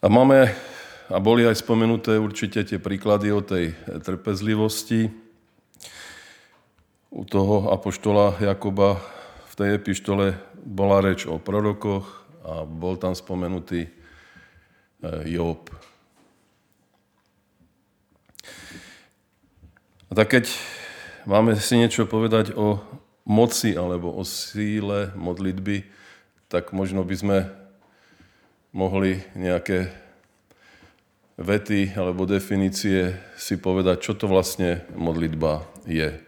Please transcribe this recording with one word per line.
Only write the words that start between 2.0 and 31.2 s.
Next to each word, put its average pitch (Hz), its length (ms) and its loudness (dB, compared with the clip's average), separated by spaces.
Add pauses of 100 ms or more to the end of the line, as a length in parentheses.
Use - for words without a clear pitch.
určite 104 400 -4
tie 101 160 -4
príklady 101 560 0
o 104 80 2
tej 90 320 -2 (320)
trpezlivosti. 107 1040 -2 (2000)
U - 160 -12
toho 101 480 2
apoštola 101 720 2
Jakuba 98 560 2 (480)
v - 80 -20
tej 101 240 2
epištole 98 560 0 (240)
bola 98 400 4
reč 95 240 2
o 80 160 -6
prorokoch 101 880 -4 (160)
a 80 240 -10
bol 82 320 -6
tam 92 160 -2
spomenutý, 87 720 -6
e, - 40 -20 (1300)
Job. 82 480 -4 (4000)
A 92 80 0
tak 110 160 4
keď 117 160 4 (720)
máme 107 320 4
si 117 240 2
niečo 117 240 4
povedať 110 560 2
o 104 240 0 (400)
moci 113 480 2
alebo 87 400 -4
o 92 160 -8
síle 101 880 -4
modlitby, 95 720 -4 (640)
tak 87 240 -2
možno 95 320 -2
by 95 80 -4
sme 98 220 0 (1400)
mohli 95 480 0 (160)
nejaké 90 560 -2 (1400)